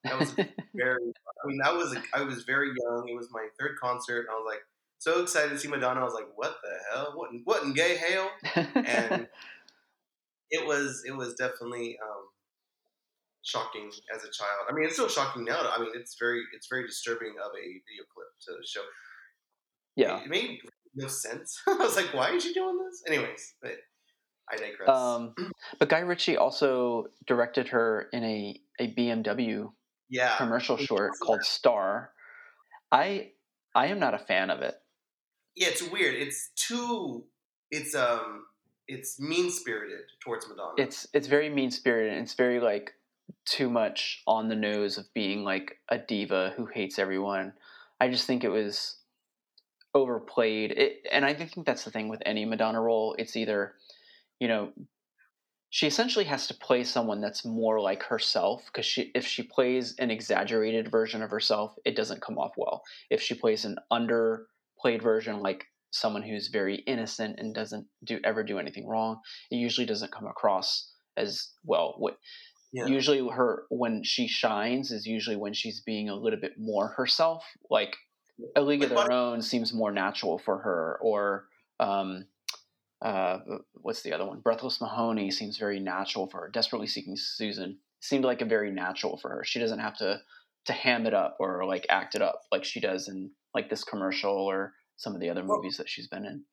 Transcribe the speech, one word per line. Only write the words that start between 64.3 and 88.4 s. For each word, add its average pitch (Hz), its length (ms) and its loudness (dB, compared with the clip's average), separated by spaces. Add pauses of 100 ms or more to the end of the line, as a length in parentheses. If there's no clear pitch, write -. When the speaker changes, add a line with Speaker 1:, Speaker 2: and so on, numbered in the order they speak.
Speaker 2:
version, 110 380 2
like 98 280 -2 (240)
someone 107 320 -2
who's 107 240 -4
very 101 280 0
innocent - 640 -4
and 110 140 -6
doesn't 110 340 -6 (160)
do, - 200 -4
ever 107 200 0
do 104 160 -2
anything 110 280 -8
wrong, 113 340 0 (280)
it 123 80 -2
usually 120 280 2
doesn't 110 260 -4
come - 160 -10
across - 640 0 (220)
as - 380 -4 (100)
well. 82 340 2
What - 200 -2 (560)
Speaker 1:
Yeah. 127 140 -2
Speaker 2:
usually 135 420 4
her, 120 400 2
when 113 340 0
she 123 240 0
shines 120 640 0
is 107 140 -6
usually 110 320 -2
when 101 160 -4
she's 107 280 -4
being 107 280 -4
a 98 60 -4
little 110 240 0
bit - 180 -8
more 107 320 0
herself. 165 560 2 (240)
Like, 107 260 2 (600)
A 147 60 8
League 143 220 4
of 131 60 2
Speaker 1:
Like, 120 80 4
Speaker 2:
Their 120 120 6
Speaker 1:
Body 123 40 4
Speaker 2:
Own 120 280 2
seems 113 300 0
more 110 200 0
natural 98 480 0
for 95 180 0
her, 85 440 0
or, 101 460 2 (320)
um, 95 480 0 (720)
uh, 95 380 0 (340)
what's - 300 -6
the - 100 -2
other 85 120 -2
one? - 160 -10
Breathless 117 380 2
Mahoney 110 520 0
seems 104 260 -4
very 101 220 0
natural 95 500 -2
for 87 120 -10
her. 92 80 -10
Desperately 110 380 -2
Seeking - 300 -6
Susan 98 600 -6 (200)
seemed 135 240 2
like 123 180 2